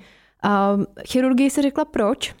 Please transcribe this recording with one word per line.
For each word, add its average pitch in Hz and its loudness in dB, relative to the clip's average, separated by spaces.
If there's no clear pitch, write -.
A 202 2
chirurgii 262 2
si 285 0
řekla 277 0
proč 240 -2